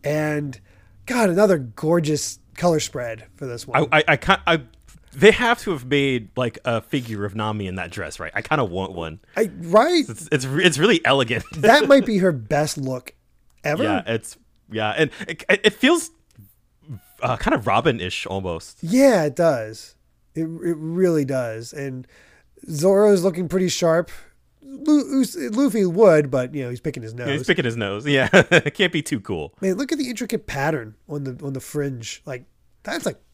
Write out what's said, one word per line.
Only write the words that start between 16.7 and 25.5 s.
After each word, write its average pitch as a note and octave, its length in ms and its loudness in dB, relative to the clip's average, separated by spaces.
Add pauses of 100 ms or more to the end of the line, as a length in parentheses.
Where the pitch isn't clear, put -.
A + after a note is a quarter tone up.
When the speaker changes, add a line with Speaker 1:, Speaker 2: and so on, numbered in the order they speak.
Speaker 2:
uh, B2 140 -2
kind C4+ 180 0
of A2 120 -4
Robin-ish G#2+ 600 0
almost. F2+ 560 -8
Speaker 1:
Yeah, A3 420 4
it C#3+ 120 -2
does. A#2+ 600 -2 (380)
It, D#3+ 80 -6
it D#3+ 40 -4 (320)
really E3 460 0
does. A#2 480 -6
And C3+ 340 -10 (600)
Zoro's F#3+ 560 4
looking F3 240 -2
pretty F#3 200 0
sharp. E3 420 0 (520)
Lu-, C4+ 580 0
Us-, B3 160 -2 (140)